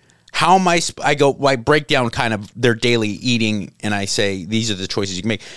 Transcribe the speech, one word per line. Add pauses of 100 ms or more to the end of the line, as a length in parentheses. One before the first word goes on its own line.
(320)
how
am
I
sp-,"
I
go,
well,
I
break
down
kind
of
their
daily
eating,
and
I
say,
"These
are
the
choices
you
can
make." (140)